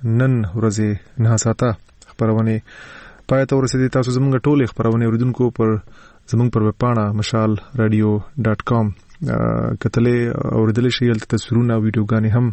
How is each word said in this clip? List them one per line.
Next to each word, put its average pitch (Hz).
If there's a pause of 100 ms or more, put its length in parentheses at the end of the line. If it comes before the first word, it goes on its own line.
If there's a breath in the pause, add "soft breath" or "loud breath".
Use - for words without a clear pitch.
نن 120
ورځې 107 (240)
نهه 113
ساعته 113 (400)
خپرونې 110 (680 loud breath)
پای 135
ته 135
ورسېدې. 131
تاسو 127
زموږ 131
ټولې 143
خپرونې 113
اوریدونکو 120
پر 110 (560 loud breath)
زموږ 120
پر 113
ویب 107
پاڼه 113
مشال 107 (200)
راډیو 107 (200)
ډاټ 110
کام، 117
آ، - (360)
کتلې، 120 (160)
اوریدلې 113
شئ. 123
هلته 113
تصویرونه، 117
ویډیوګانې 110
هم 123